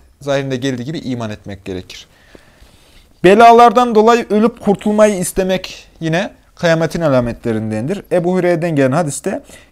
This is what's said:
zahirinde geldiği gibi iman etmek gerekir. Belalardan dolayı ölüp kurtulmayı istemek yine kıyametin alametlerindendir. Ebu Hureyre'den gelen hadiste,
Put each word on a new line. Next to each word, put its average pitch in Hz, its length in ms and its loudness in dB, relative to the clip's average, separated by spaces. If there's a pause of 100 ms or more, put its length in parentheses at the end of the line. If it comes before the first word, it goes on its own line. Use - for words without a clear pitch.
(220)
zahirinde 139 340 -4
geldiği 127 280 -6
gibi 156 160 -10
iman 117 300 -8
etmek 101 360 -16
gerekir. 92 420 -14 (1160)
Belalardan 233 720 6
dolayı 226 340 2
ölüp 214 320 0
kurtulmayı 208 580 0
istemek 185 680 -6 (120)
yine 165 320 -4 (240)
kıyametin 165 460 -2
alametlerindendir. 120 1120 -2
Ebu 175 220 0
Hureyre'den 175 420 -2
gelen 135 160 2
hadiste, 175 520 -4 (280)